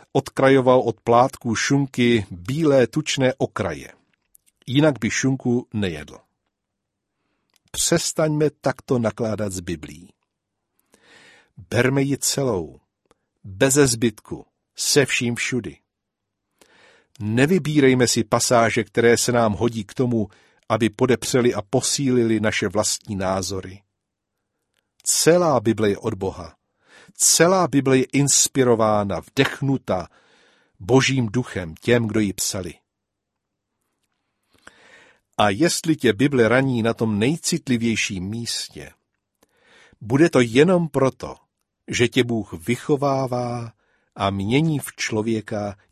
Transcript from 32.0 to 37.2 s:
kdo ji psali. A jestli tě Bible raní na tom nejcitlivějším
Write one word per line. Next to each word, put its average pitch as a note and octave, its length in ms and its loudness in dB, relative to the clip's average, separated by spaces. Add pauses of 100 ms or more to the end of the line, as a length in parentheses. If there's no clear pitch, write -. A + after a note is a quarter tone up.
kdo G#2 120 -2
ji G2 140 -2
psali. F2+ 400 -8 (2750)
A G#2 120 2
jestli D#3 460 0
tě A2+ 180 2
Bible B2 340 2
raní B2 360 0
na A2+ 100 0
tom G#2+ 260 -2
nejcitlivějším A#2 1040 -2